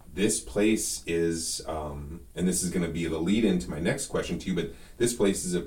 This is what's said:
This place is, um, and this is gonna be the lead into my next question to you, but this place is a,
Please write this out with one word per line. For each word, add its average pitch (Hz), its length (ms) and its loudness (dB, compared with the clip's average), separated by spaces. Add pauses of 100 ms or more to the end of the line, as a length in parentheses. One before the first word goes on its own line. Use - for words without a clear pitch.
(120)
This 101 280 2
place - 680 2
is, 85 640 0
um, 76 520 -8 (140)
and 87 120 0
this 90 180 2
is - 60 -2
gonna 87 180 0
be 82 180 -4
the 80 120 -2
lead 107 260 4
into 92 260 2
my 76 80 -6
next - 280 0
question - 340 -2
to 92 80 -6
you, 92 80 0
but - 160 -2 (260)
this 117 160 2
place 98 300 2
is 90 100 0
a, 87 120 0